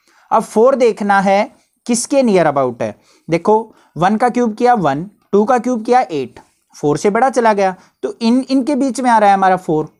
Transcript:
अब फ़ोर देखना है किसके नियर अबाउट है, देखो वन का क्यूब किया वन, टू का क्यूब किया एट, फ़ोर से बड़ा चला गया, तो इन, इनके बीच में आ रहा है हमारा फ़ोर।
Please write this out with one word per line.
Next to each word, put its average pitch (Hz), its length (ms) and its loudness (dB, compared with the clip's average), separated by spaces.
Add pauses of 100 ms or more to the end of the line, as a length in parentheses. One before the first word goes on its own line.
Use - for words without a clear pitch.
(320)
अब 214 120 2
फ़ोर 240 320 2
देखना 214 440 0
है 196 320 0 (340)
किसके 262 380 -2
नियर 190 220 2
अबाउट 135 360 -2
है, 107 140 -8 (340)
देखो 214 460 0 (220)
वन 190 200 0
का 247 120 0
क्यूब 240 260 -2
किया 240 180 2
वन, 165 360 -4 (220)
टू 208 140 2
का 254 120 0
क्यूब 240 280 -4
किया 240 160 2
एट, 135 380 -8 (360)
फ़ोर 147 220 -2
से 208 120 -2
बड़ा 233 200 0
चला 233 240 0
गया, 190 220 -2 (280)
तो 247 180 -8
इन, 240 280 0
इनके 269 260 -2
बीच 262 260 -4
में 247 80 0
आ 226 80 4
रहा 208 120 4
है 196 60 4
हमारा 190 220 2
फ़ोर। 156 420 -4